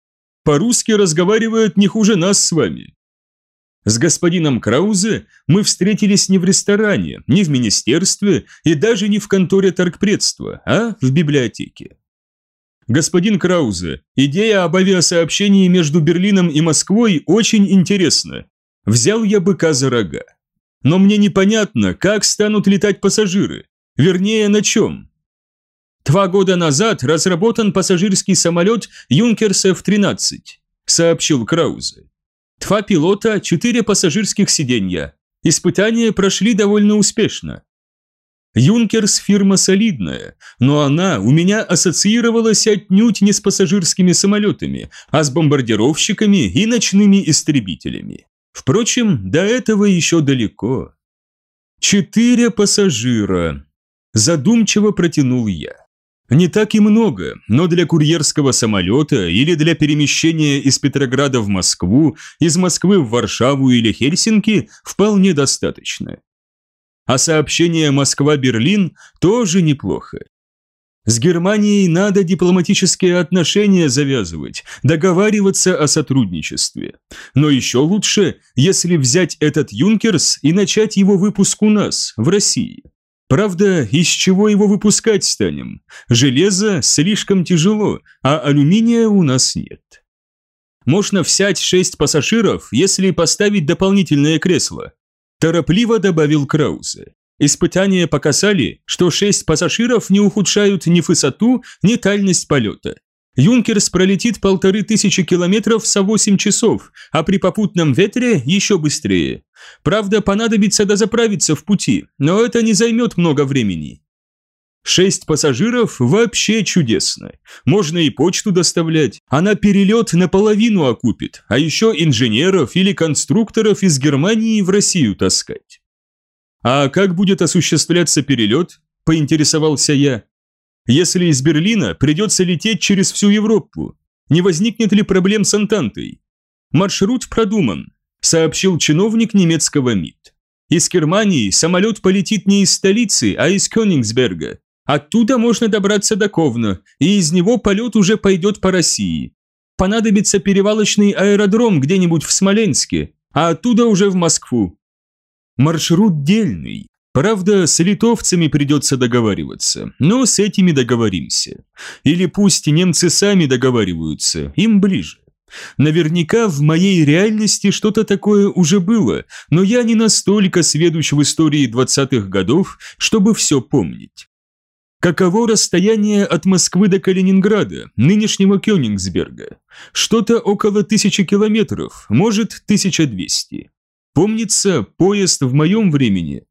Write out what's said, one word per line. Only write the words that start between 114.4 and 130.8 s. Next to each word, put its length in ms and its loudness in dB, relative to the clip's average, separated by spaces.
Шесть 380 0
пассажиров 720 -2
вообще 640 0
чудесно. 680 -2
Можно 320 0
и 140 0
почту 400 -2
доставлять, 760 0
а 140 0
на 140 2
перелет 580 2
наполовину 720 2
окупит, 640 -4
а 100 0
еще 340 0
инженеров 840 0
или 180 0
конструкторов 880 -2
из 160 2
Германии 640 0
в 80 -2
Россию 460 0
таскать. 640 -6
«А 280 0
как 260 0
будет 260 0
осуществляться 800 0
перелет?» 580 0
поинтересовался 880 0
я. 300 0